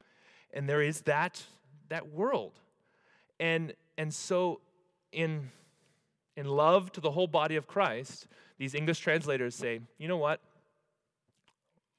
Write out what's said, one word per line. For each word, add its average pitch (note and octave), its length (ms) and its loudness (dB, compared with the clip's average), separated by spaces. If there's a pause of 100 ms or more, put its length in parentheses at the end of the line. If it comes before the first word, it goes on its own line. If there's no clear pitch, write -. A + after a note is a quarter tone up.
(520)
And C#3 160 -6
there D3 140 2
is D3+ 200 -2
that, D#3 420 0 (460)
that D#3 220 -8
world. E3+ 480 -2 (800)
And, E3 340 0 (240)
and D#3 160 -4
so F3+ 460 0 (540)
in, D#3 380 -2 (840)
in D3 100 -8
love D#3+ 480 4
to F3+ 80 -10
the D3 100 0
whole F3+ 160 2
body D#3+ 280 2
of D3 120 -2
Christ, C#3 600 -2 (300)
these C3+ 180 -6
English D#3 240 0
translators C#3+ 560 0
say, A#2 260 -4 (160)
"You D3+ 100 -8
know F3 100 -2
what? D3+ 240 0 (1600)